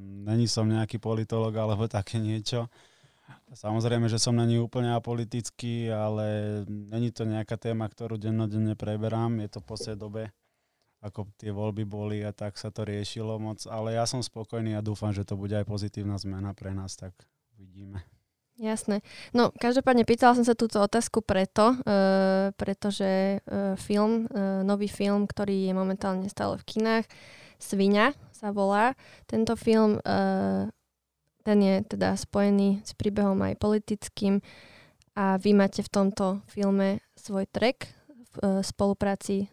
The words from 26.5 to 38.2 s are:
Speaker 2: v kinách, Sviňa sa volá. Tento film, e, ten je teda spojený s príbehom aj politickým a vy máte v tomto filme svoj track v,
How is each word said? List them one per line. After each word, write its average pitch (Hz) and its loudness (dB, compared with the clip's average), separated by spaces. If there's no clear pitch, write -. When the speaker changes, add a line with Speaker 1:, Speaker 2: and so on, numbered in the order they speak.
Speaker 2:
v - -20
kinách, 220 0
Sviňa 202 2
sa 208 -8
volá. 202 2
Tento 226 0
film, 220 4
e, - -4
ten 208 4
je 196 6
teda 190 0
spojený 202 2
s - -14
príbehom 202 0
aj 190 -2
politickým 208 0
a 196 2
vy 190 2
máte 202 4
v - -8
tomto 196 0
filme 196 0
svoj 196 -4
track - 0
v, 247 -20